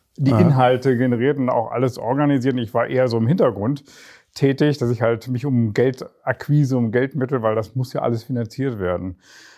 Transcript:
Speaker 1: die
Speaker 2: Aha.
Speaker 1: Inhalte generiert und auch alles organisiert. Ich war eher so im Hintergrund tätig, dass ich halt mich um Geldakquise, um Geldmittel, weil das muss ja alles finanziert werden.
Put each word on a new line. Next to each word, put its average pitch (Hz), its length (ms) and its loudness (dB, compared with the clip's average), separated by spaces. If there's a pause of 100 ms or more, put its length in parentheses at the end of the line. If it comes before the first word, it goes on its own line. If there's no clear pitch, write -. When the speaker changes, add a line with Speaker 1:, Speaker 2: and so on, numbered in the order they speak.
(180)
Speaker 1:
die 131 160 2
Speaker 2:
Aha. 113 80 6
Speaker 1:
Inhalte 127 560 4
generiert 127 400 0
und 127 120 -2
auch 117 220 -2
alles 123 260 -2
organisiert. 135 600 0
Ich 117 160 -6
war 120 140 0
eher 127 200 2
so 117 100 0
im 113 100 2
Hintergrund 120 580 0 (500)
tätig, 143 420 2
dass 120 140 -2
ich 117 100 -2
halt 117 280 0
mich 123 160 -4
um 117 280 0
Geldakquise, 131 1040 -2
um 117 140 0
Geldmittel, 131 500 -2
weil 110 140 0
das 107 200 -6
muss 127 180 -6
ja 147 80 -6
alles 120 220 -2
finanziert 120 560 -6
werden. 90 380 -4 (400)